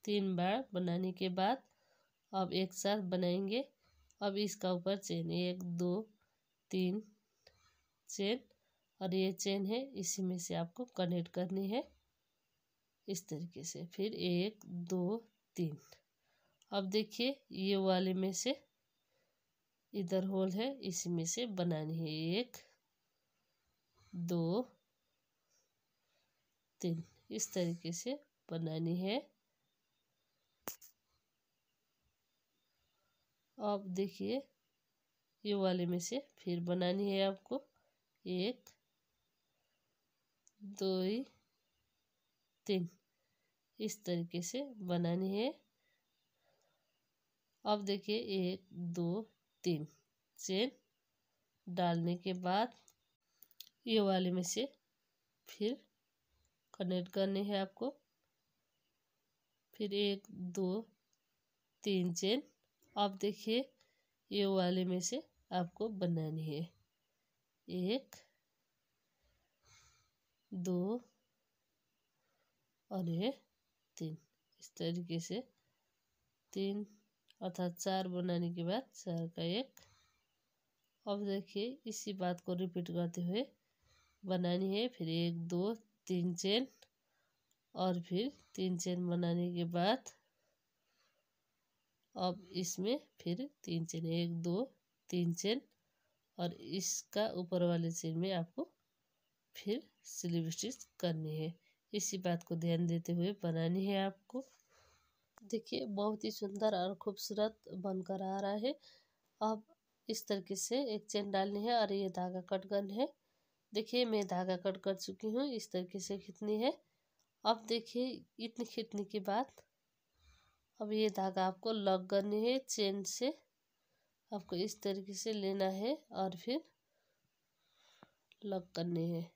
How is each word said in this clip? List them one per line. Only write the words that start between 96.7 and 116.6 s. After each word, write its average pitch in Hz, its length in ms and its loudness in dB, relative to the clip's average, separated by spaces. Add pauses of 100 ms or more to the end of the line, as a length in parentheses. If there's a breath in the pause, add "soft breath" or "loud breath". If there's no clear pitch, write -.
ऊपर 180 300 2
वाले 170 260 2
चेन 160 280 -2
में 185 140 2
आपको 175 340 -2 (880)
फिर 226 260 -2 (240)
स्लिप 170 460 0
स्टिच - 360 -6 (120)
करनी 160 380 0
है। 160 160 -2 (400 soft breath)
इसी 202 260 -2
बात 175 240 0
को - 140 -2
ध्यान 170 300 4
देते 170 260 0
हुए 180 300 2
बनानी 170 420 2
है 196 200 2
आपको। 196 400 -6 (1000 soft breath)
देखिए 226 420 -4
बहुत 208 360 -2
ही 220 80 -2
सुंदर 202 440 0
और 185 200 2
खूबसूरत 208 600 -2 (180)
बनकर 190 480 -2
आ 190 160 -2
रहा 196 180 0
है। 240 160 0 (680 loud breath)
अब 220 220 2 (460)
इस 220 180 -4
तरीके 196 300 -2
से 240 240 0 (140)
एक 208 120 -6
चेन 202 240 -2
डालनी 202 340 2
है 240 80 4
और 214 200 4
ये 196 180 2
धागा 185 380 -2
कट 190 180 0
करना 202 260 0
है। 247 140 2 (680)
देखिए 226 320 2
मैं 214 220 2
धागा 185 300 0
कट 185 200 0
कर 190 180 0
चुकी 190 320 -8
हूँ, 233 200 0
इस 240 240 -6
तरीके 180 280 -4
से 202 180 -4
खींचनी 208 400 -4
है। 247 160 2 (720)